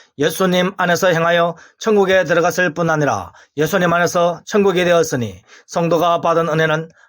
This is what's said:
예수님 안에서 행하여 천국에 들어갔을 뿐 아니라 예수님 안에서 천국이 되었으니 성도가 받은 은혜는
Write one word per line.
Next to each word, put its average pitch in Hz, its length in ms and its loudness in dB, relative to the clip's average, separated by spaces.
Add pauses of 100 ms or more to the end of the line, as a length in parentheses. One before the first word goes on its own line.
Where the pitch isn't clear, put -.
(160)
예수님 180 600 0
안에서 175 300 0
행하여 170 480 0 (220)
천국에 190 460 2
들어갔을 170 480 0
뿐 170 160 -4
아니라 131 440 -2 (260)
예수님 170 340 0
안에서 170 540 0
천국이 196 400 2
되었으니 143 560 0 (240)
성도가 170 560 0
받은 165 260 0
은혜는 160 400 0 (200)